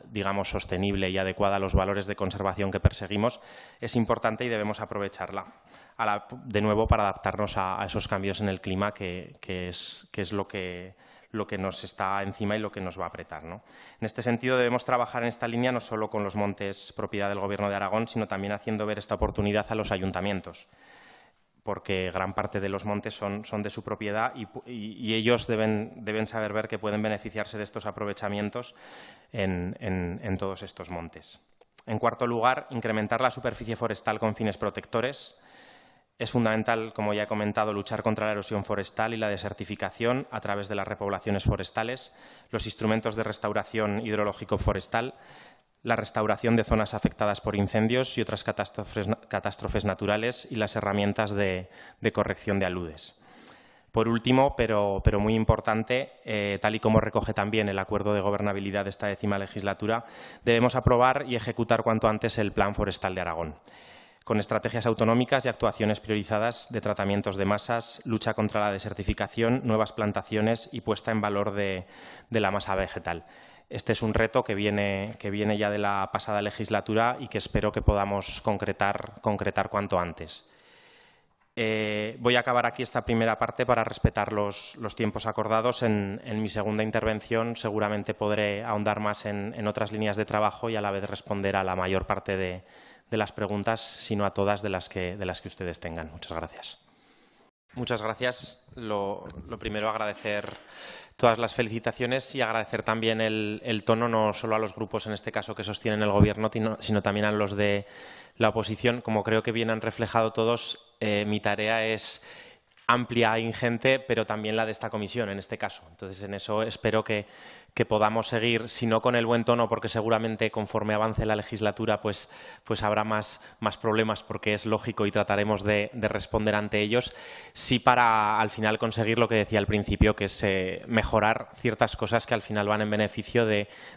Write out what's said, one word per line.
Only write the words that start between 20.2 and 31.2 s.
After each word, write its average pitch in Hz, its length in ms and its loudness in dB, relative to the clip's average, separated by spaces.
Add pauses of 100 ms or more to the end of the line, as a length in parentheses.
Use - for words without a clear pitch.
porque 95 480 -4
gran 92 240 -2
parte 101 260 -2
de 98 100 -4
los 95 160 -4
montes 104 280 -4
son, 104 320 -6
son 107 160 -4
de 101 80 -4
su 101 140 -8
propiedad 107 500 -2
y 113 140 -10
pu-, - 180 -14
y, 110 280 -10
y 110 200 -2
ellos 117 320 4
deben, 110 520 2
deben 107 280 -2
saber 107 260 -4
ver 107 160 -2
que 104 120 -4
pueden 107 240 -2
beneficiarse 107 560 -4
de 104 40 -4
estos 104 220 -8
aprovechamientos 104 880 -4 (580)
en, 95 480 -2
en, 92 440 -2
en 98 140 -2
todos 98 260 -4
estos 92 260 -12
montes. - 520 -12 (440)